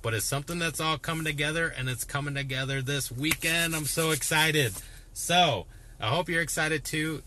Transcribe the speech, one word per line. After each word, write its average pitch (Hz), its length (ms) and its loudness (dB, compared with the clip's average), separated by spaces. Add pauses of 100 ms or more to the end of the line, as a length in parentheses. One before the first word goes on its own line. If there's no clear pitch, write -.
but 113 120 0
it's 104 100 0
something 143 340 -4
that's 165 220 -2
all 160 160 2
coming 160 280 -4
together, 156 440 0
and 127 200 -4
it's 123 160 -4
coming 143 300 -2
together 135 460 -2
this 135 300 -2
weekend. 165 640 0
I'm 156 100 -2
so 160 280 2
excited. 151 600 4 (400)
So 160 540 4 (340)
I 107 80 0
hope 165 200 2
you're 170 140 2
excited 156 420 0
too. 156 420 -2